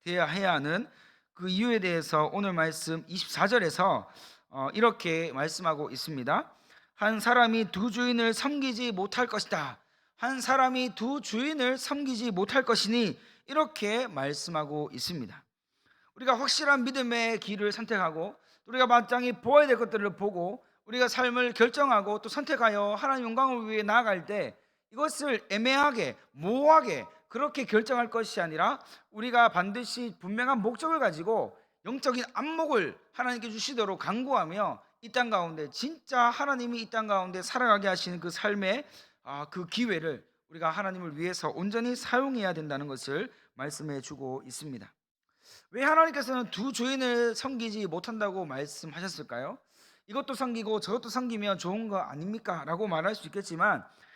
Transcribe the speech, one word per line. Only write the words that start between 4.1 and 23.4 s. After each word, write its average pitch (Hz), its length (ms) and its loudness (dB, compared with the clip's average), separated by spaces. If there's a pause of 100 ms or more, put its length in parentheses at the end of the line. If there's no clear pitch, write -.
어, 135 240 -6
이렇게 170 600 2
말씀하고 156 580 -2
있습니다. 143 600 -2 (440)
"한 214 240 0
사람이 226 520 4
두 208 200 -2
주인을 233 420 2
섬기지 262 600 -2
못할 202 340 0
것이다. 156 500 -4 (380)
한 254 240 -4
사람이 254 560 2
두 262 260 -4
주인을 262 560 0
섬기지 254 540 -4
못할 202 320 2
것이니." 220 560 2 (280)
이렇게 254 600 -2
말씀하고 147 840 -4
있습니다. 127 500 -8 (720)
우리가 247 240 2
확실한 277 460 4
믿음의 233 540 0
길을 208 320 -2
선택하고 196 640 -2 (300)
또 220 60 -14
우리가 254 160 6
마땅히 240 460 4
보아야 285 340 8
될 240 100 6
것들을 208 380 -2
보고 196 480 -4 (220)
우리가 247 220 2
삶을 247 460 2
결정하고 220 680 4
또 226 80 -10
선택하여 220 680 2
하나님 262 300 -2
영광을 233 440 0